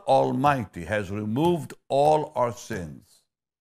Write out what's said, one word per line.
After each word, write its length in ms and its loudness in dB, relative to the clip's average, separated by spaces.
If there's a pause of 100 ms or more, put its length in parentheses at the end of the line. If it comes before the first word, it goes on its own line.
Almighty 760 2
has 260 -2
removed 600 0 (160)
all 460 2
our 180 0
sins, 720 -12 (380)